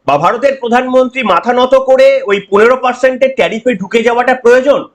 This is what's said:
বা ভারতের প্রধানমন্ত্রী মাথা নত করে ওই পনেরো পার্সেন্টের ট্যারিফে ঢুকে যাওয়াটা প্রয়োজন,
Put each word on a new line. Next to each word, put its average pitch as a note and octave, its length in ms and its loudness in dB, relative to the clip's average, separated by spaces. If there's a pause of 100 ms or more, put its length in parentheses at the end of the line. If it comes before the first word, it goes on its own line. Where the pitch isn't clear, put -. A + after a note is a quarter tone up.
বা C#3 120 0
ভারতের G#3+ 420 0
প্রধানমন্ত্রী B3+ 640 -2
মাথা A3+ 300 -2
নত B3 220 0
করে C4 500 2
ওই G3+ 140 -2 (100)
পনেরো A3 260 2
পার্সেন্টের B3+ 600 -2
ট্যারিফে A3 400 -2
ঢুকে G3+ 280 -4
যাওয়াটা B3 300 0
প্রয়োজন, B3+ 500 2 (120)